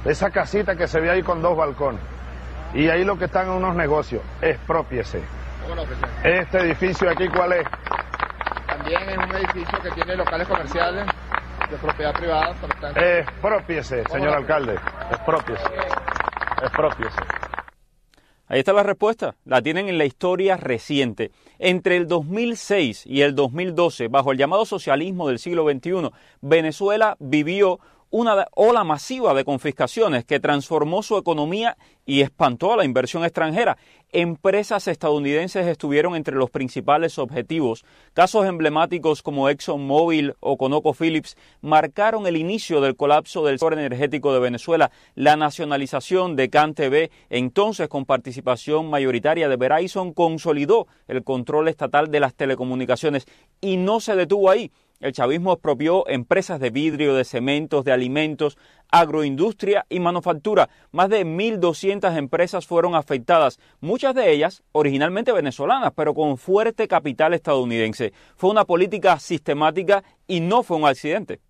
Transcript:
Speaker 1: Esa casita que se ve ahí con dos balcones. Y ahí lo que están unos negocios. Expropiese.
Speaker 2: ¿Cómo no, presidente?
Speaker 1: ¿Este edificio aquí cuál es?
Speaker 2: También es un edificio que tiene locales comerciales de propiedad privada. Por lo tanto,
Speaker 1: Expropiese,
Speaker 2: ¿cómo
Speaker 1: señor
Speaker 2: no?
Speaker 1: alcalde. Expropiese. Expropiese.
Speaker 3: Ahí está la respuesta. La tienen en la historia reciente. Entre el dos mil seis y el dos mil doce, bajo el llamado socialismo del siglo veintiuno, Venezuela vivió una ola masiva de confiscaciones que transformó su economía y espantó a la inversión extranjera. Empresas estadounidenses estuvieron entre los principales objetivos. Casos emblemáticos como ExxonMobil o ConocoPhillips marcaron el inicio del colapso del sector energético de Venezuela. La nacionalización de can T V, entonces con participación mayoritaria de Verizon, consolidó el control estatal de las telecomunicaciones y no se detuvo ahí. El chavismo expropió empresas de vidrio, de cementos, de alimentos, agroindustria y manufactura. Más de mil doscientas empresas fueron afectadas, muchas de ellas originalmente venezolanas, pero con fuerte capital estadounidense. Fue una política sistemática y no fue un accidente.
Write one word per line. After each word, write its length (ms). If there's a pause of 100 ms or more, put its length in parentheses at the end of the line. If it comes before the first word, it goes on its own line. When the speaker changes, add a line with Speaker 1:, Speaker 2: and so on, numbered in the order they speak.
Speaker 1:
Esa 280
casita 440
que 120
se 120
ve 120
ahí 100
con 200
dos 140
balcones. 460 (720)
Y 160
ahí 160
lo 120
que 80
están 240
unos 260
negocios. 460 (200)
Expropiese. 800 (420)
Speaker 2:
¿Cómo 120
no, 80
presidente? 560
Speaker 1:
¿Este 200
edificio 500
aquí 180
cuál 260
es? 120 (1000)
Speaker 2:
También 420
es 80
un 180
edificio 460
que 100
tiene 240
locales 320
comerciales 580 (640)
de 80
propiedad 360
privada. 400
Por 200
lo 80
tanto, 180
Speaker 1:
Expropiese, 1040
Speaker 2:
¿cómo 120
Speaker 1:
señor 160
Speaker 2:
no? 60
Speaker 1:
alcalde. 380 (360)
Expropiese. 520 (1000)
Expropiese. 580 (1300)
Speaker 3:
Ahí 100
está 120
la 120
respuesta. 600
La 180
tienen 280
en 80
la 80
historia 500
reciente. 760 (280)
Entre 380
el 100
dos 180
mil 300
seis 500
y 180
el 120
dos 160
mil 240
doce, 320
bajo 240
el 60
llamado 280
socialismo 640
del 120
siglo 260
veintiuno, 480 (260)
Venezuela 800
vivió 600 (300)
una 360 (100)
ola 300
masiva 480
de 100
confiscaciones 800
que 160
transformó 640
su 140
economía 580 (300)
y 160
espantó 500
a 60
la 80
inversión 400
extranjera. 520 (360)
Empresas 720
estadounidenses 800
estuvieron 480
entre 180
los 160
principales 680
objetivos. 640 (300)
Casos 320
emblemáticos 760
como 280
ExxonMobil 880
o 160
ConocoPhillips 800 (240)
marcaron 680
el 100
inicio 420
del 160
colapso 500
del 140
sector 140
energético 600
de 60
Venezuela. 500 (240)
La 220
nacionalización 1000
de 120
can 260
T 120
V, 240 (180)
entonces 600
con 160
participación 840
mayoritaria 600
de 80
Verizon, 560
consolidó 720 (220)
el 160
control 420
estatal 420
de 120
las 140
telecomunicaciones 880 (340)
y 160
no 240
se 160
detuvo 340
ahí. 220 (280)
El 140
chavismo 400
expropió 540
empresas 520
de 120
vidrio, 420
de 100
cementos, 640
de 60
alimentos, 680 (320)
agroindustria 1000
y 100
manufactura. 680 (220)
Más 180
de 140
mil 360
doscientas 580
empresas 480
fueron 300
afectadas, 640 (200)
muchas 360
de 160
ellas 400
originalmente 600
venezolanas, 640
pero 200
con 240
fuerte 480
capital 480
estadounidense. 760 (240)
Fue 140
una 160
política 540
sistemática 840 (220)
y 140
no 240
fue 140
un 100
accidente. 640